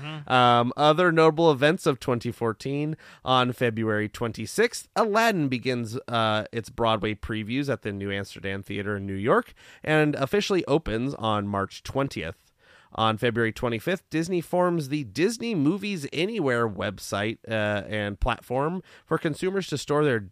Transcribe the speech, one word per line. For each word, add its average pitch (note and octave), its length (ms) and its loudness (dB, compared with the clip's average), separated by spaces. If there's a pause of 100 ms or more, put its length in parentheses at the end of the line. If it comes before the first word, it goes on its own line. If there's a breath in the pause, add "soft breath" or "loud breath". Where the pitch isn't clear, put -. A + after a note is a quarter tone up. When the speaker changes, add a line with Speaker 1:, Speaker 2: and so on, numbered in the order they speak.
Speaker 1:
Mm-hmm. D3+ 280 -8
Speaker 2:
Um, B2 440 6
other D#3 340 4
notable D#3+ 400 6
events D3 360 2
of C#3 120 2
twenty A#2+ 320 -2
fourteen. C#3+ 640 -4 (280 loud breath)
On B2 280 2
February A2 560 0
twenty-sixth, - 840 -2
Aladdin G#3 540 2
begins, A#2+ 580 -2
uh, A2 460 0
its A2+ 160 -8
Broadway A2 460 0
previews A2+ 580 -4
at G#2+ 100 -4
the G#2 100 -6
New G2 200 -6
Amsterdam G2 500 -6
Theater G2+ 360 -6
in G2 80 -6
New G2 80 -6
York C3+ 400 0 (280 loud breath)
and D3+ 340 2
officially F#3+ 500 0
opens C3 480 0
on G#2 340 0
March G2 340 -4
twentieth. A2 720 -6 (420 soft breath)
On A2 220 2
February A2+ 360 0
twenty-fifth, A#2 580 -4
Disney E3+ 320 -2
forms F3 480 0
the D3+ 120 -2
Disney G#3 520 -2
Movies F3+ 580 0
Anywhere C#3+ 560 0
website, G2+ 720 -4 (100)
uh, G#2 400 -2
and G#2 320 -4
platform C#3 600 -2 (240 loud breath)
for E3 120 0
consumers F#3 500 -2
to C#3+ 100 -4
store D3 260 0
their A2 280 0